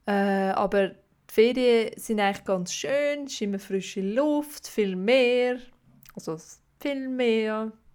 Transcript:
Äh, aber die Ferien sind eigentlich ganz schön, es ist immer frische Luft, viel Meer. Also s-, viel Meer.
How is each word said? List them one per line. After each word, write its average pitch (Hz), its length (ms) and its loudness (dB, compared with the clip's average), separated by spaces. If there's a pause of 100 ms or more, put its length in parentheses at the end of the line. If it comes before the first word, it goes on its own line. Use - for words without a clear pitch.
Äh, 208 60 -2 (400)
aber 196 380 2
die - 440 -20
Ferien 240 640 4
sind 214 220 -2
eigentlich 202 260 0
ganz 185 280 -2
schön, 285 520 -2
es 269 80 -12
ist - 80 -8
immer 202 180 -2
frische 190 420 -6
Luft, 294 680 -2
viel 196 280 -2
Meer. 247 640 2 (560)
Also 170 180 -8
s-, - 260 -16 (200)
viel 269 280 -6
Meer. 220 640 -2 (240)